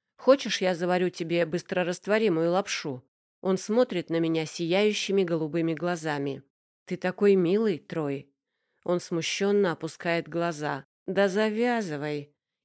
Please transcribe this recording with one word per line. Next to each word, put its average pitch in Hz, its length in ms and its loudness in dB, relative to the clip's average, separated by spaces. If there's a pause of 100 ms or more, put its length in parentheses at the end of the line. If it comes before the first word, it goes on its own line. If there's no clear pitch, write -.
(160)
Хочешь, 196 440 2
я 185 160 0
заварю 180 340 2
тебе 170 340 0
быстрорастворимую 175 1080 0
лапшу?» 165 500 -2 (380)
Он 190 180 0
смотрит 214 520 0
на 165 100 2
меня 160 260 0
сияющими 196 800 0
голубыми 165 500 -2
глазами. 147 720 -4 (400)
«Ты 180 120 -8
такой 196 380 2
милый, 190 460 2
Трой». 139 500 -6 (540)
Он 175 160 0
смущённо 196 720 0
опускает 165 560 -4
глаза. 151 560 -4 (240)
«Да 196 180 2
завязывай!» 196 1040 -2 (320)